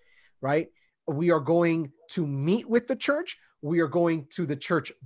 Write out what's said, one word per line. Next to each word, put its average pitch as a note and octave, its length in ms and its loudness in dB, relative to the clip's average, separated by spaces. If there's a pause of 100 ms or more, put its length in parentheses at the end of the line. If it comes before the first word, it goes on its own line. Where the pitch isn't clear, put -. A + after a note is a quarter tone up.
(400)
right? D3 280 0 (380)
We D#3+ 240 0
are D#3 100 4
going E3 520 2 (180)
to E3+ 160 -2
meet D3 420 0
with A#3 180 2
the C4 100 -2
church. D#4+ 420 -4 (240)
We E3 180 0
are D#3+ 80 2
going E3 420 0
to F3 160 -4
the C#3+ 100 -4
church - 360 -2 (140)